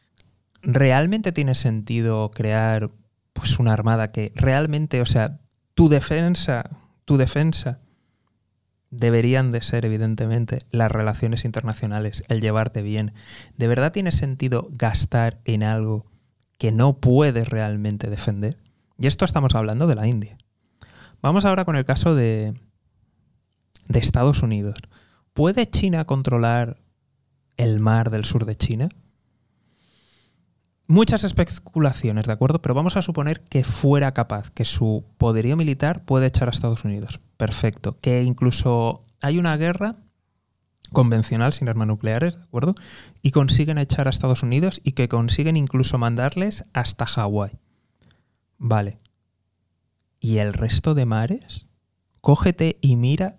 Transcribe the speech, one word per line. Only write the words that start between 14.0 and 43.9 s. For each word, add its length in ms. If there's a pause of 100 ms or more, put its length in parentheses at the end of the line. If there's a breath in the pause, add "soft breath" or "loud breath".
sentido 580
gastar 720
en 200
algo 420 (520)
que 140
no 280
puedes 500
realmente 600
defender? 480 (400)
Y 100
esto 180
estamos 300
hablando 320
de 80
la 120
India. 300 (840 loud breath)
Vamos 240
ahora 200
con 100
el 100
caso 300
de, 380 (1300)
de 120
Estados 420
Unidos. 360 (560 soft breath)
¿Puede 360
China 360
controlar 720 (800)
el 220
mar 300
del 160
sur 200
de 100
China? 340 (2000 soft breath)
Muchas 380
especulaciones, 1000
¿de 60
acuerdo? 300
Pero 120
vamos 220
a 60
suponer 400
que 240
fuera 480
capaz, 380
que 120
su 400 (140)
poderío 400
militar 480
puede 220
echar 200
a 40
Estados 340
Unidos. 340 (180)
Perfecto. 640
Que 220
incluso 800 (180)
hay 160
una 200
guerra 380 (960)
convencional 600
sin 160
armas 180
nucleares, 480
¿de 80
acuerdo? 320 (460 loud breath)
Y 100
consiguen 460
echar 300